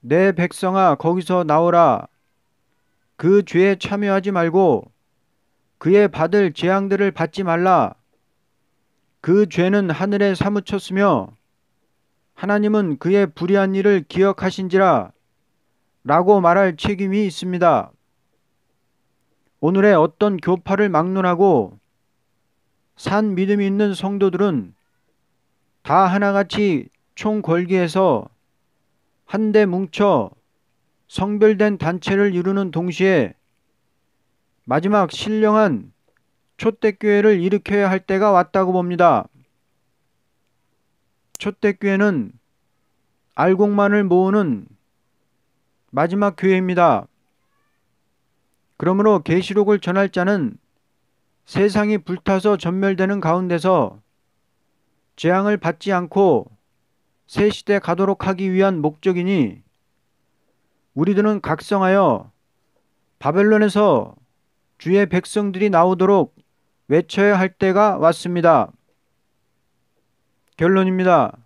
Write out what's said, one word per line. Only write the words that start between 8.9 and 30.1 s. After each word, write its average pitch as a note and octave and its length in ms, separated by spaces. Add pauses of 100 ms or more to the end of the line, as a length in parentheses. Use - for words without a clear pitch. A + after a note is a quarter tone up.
그 F#3+ 280
죄는 F#3 420
하늘에 G3 440
사무쳤으며 F#3+ 920 (1040)
하나님은 G#3 640
그의 G3 300
불의한 F#3+ 460
일을 G3 340
기억하신지라." F#3 1040 (880)
라고 F3+ 380
말할 F3+ 360
책임이 G3 500
있습니다. F3 680 (1700)
오늘의 G3 320
어떤 F3 440
교파를 F#3+ 500
막론하고 F3+ 880 (1160)
산 G#3 380
믿음이 G3 320
있는 G3+ 260
성도들은 F#3 840 (1080)
다 F3+ 240
하나같이 G3 840 (260)
총궐기에서 F3+ 1120 (960)
한데 G#3+ 420
뭉쳐 F3+ 640 (800)